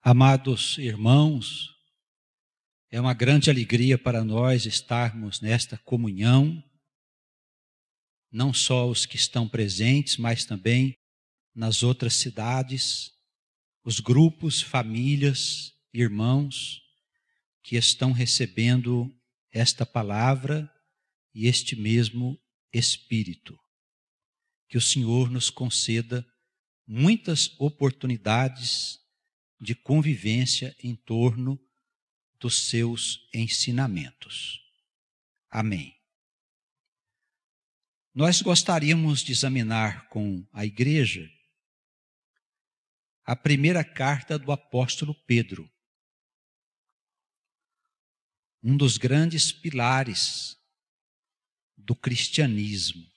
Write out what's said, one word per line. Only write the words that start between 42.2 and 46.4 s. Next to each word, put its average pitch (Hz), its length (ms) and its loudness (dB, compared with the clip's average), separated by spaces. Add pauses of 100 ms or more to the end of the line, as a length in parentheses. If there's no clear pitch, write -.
a 120 140 -4
primeira 151 480 2
carta 143 540 -4
do 135 120 -6
apóstolo 139 640 -4 (120)
Pedro, 104 440 -2 (3000)